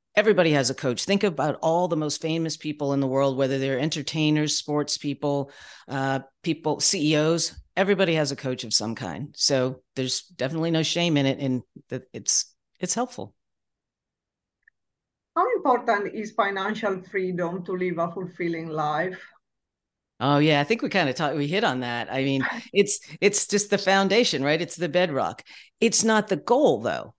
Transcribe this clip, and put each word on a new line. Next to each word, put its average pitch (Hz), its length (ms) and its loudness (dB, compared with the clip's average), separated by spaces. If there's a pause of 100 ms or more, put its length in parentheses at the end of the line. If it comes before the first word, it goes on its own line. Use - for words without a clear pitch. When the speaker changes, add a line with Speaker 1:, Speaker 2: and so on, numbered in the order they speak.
(140)
Speaker 1:
Everybody 175 380 4
has 135 180 2
a 135 40 -4
coach. 123 300 -4
Think 196 200 0
about 151 360 0
all 170 280 2
the 165 80 0
most 151 260 -2
famous 160 340 -2
people 147 380 -4
in 139 60 0
the 139 60 2
world, 135 300 2
whether 135 220 0
they're 135 200 -2
entertainers, 151 760 0
sports 147 400 -2
people, 143 540 -4 (380)
uh, 135 320 -2 (220)
people, 156 380 -2
C 156 320 2
E 151 60 4
Os, 156 360 0 (220)
everybody 190 380 2
has 151 180 0
a 139 40 -8
coach 127 280 -6
of 110 80 -10
some 110 220 0
kind. 98 420 -8
So 131 460 0 (120)
there's 131 280 -4
definitely 160 480 -4
no 160 120 2
shame 170 360 2
in 139 80 2
it. 135 120 0
And 127 220 -2 (300)
that 131 140 -8 (100)
it's, - 320 -2 (340)
it's 180 140 -4
helpful. - 400 -8 (2000)
Speaker 2:
How 359 120 2 (100)
important 233 580 0
is 214 160 -8
financial 196 800 -2
freedom 185 560 -4
to 196 60 -6
live 180 260 -2
a 170 120 -2
fulfilling 170 580 -8
life? 156 520 -4 (1000)
Speaker 1:
Oh, 143 200 4
yeah. 147 240 6
I - 20 2
think 226 160 0
we - 80 -2
kinda 165 240 2
talked, 151 240 -2
we 143 100 -2
hit 185 160 0
on 131 180 0
that. 120 300 -6
I 135 140 -2
mean, 135 180 0 (160)
Speaker 2:
<laughs> - 140 -16
Speaker 1:
it's, - 280 2 (200)
it's 202 280 2
just 202 200 0
the 202 80 2
foundation, 196 640 2
right? 151 200 2
It's - 140 -8
the 170 120 -4
bedrock. 139 540 0 (360)
It's 220 260 4
not 214 240 4
the 185 80 0
goal, 202 440 4
though, 80 380 -4